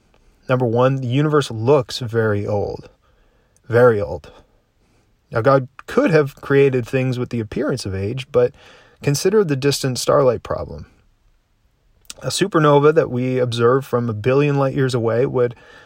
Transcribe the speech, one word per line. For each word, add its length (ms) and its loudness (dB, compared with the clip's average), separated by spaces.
Number 180 0
one, 320 0
the 100 -6
universe 440 0
looks 480 0
very 480 -2
old. 400 -6
Very 320 4
old. 320 -10
Now, 100 -2
God 260 2
could 260 0
have 280 0
created 480 2
things 320 -2
with 100 -6
the 120 -6
appearance 440 -6
of 80 -6
age, 380 -8
but 220 2
consider 400 2
the 120 0
distant 440 -2
starlight 440 2
problem. 420 -10
A 60 -8
supernova 680 4
that 160 2
we 260 -4
observe 480 0
from 240 -4
a 40 -6
billion 440 0
light 180 -2
years 180 -2
away 320 0
would 300 -2